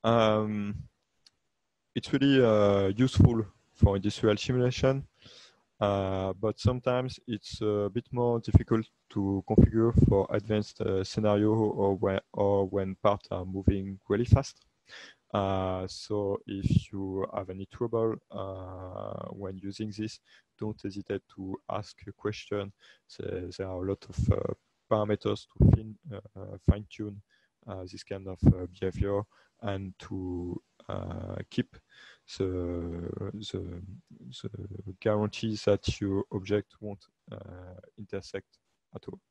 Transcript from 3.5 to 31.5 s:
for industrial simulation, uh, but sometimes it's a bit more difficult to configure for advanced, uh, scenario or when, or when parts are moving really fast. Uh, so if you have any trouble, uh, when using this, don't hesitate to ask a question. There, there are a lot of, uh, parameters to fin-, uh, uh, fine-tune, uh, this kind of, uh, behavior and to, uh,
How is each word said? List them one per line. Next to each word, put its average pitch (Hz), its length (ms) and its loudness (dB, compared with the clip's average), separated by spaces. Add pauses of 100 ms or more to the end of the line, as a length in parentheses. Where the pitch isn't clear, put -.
for 101 220 4
industrial 104 400 2
simulation, 127 680 0 (760)
uh, 95 540 0
but 104 260 -4
sometimes 127 680 0
it's - 340 -8
a 104 320 0
bit 120 200 -4
more 120 280 2
difficult - 460 4 (240)
to 98 380 0
configure 113 440 6 (160)
for 98 220 4
advanced, 107 500 -2
uh, 95 240 -2
scenario 107 480 2
or 104 420 2
when, 98 260 0 (120)
or 101 340 2
when 95 300 -4
parts 104 340 0
are 92 140 -6
moving 95 540 -2 (100)
really 104 160 2
fast. - 420 2 (680)
Uh, 95 560 -2
so 101 580 -4
if - 460 -2
you 95 420 -4
have 98 160 -8
any 95 160 -10
trouble, 113 480 -2 (160)
uh, 92 1000 -12
when 95 280 -12
using 101 380 -8
this, 107 240 -8 (400)
don't 107 200 -8
hesitate 98 420 -6 (120)
to 95 240 -8 (100)
ask - 280 -8 (100)
a 98 60 -14
question. 104 600 -6 (460)
There, 90 300 -8 (100)
there 95 80 -6
are 92 180 -6
a 95 40 -2
lot - 200 -4
of, - 240 0
uh, - 220 2 (340)
parameters 104 600 0
to - 260 8
fin-, 110 240 -4 (140)
uh, 101 80 -10 (180)
uh, 98 200 -12 (120)
fine-tune, 104 500 -4 (460)
uh, 95 240 -10
this 98 140 -16
kind 95 240 -10
of, 95 180 -10
uh, 90 200 6 (120)
behavior 98 440 0 (400)
and 98 360 -6
to, 90 640 -6 (260)
uh, - 480 -8 (140)